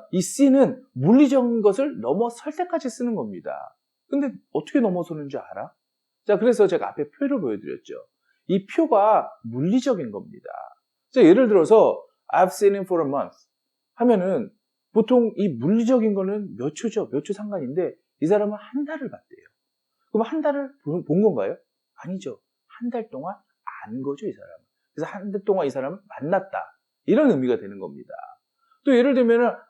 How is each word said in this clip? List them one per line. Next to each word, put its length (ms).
이 100
C는 600
물리적인 680
것을 400
넘어설 540
때까지 340
쓰는 260
겁니다. 600
근데 180
어떻게 280
넘어서는 500
줄 100
알아? 340
자, 120
그래서 300
제가 220
앞에 200
표를 320
보여드렸죠. 540
이 200
표가 640
물리적인 680
겁니다. 380
자, 120
예를 240
들어서 520
I've 200
seen 240
him 100
for 180
a 40
month 280
하면은 560
보통 440
이 140
물리적인 640
거는 440
몇 180
초죠? 340
몇 140
초 100
상관인데 640
이 80
사람은 280
한 300
달을 240
봤대요. 300
그럼 160
한 140
달을 280
본, 220
본 180
건가요? 340
아니죠. 440
한 220
달 200
동안 260
안 180
거죠, 240
이 40
사람은. 340
그래서 180
한 200
달 120
동안 220
이 40
사람을 280
만났다. 720
이런 260
의미가 260
되는 220
겁니다. 340
또 100
예를 200
들면은 340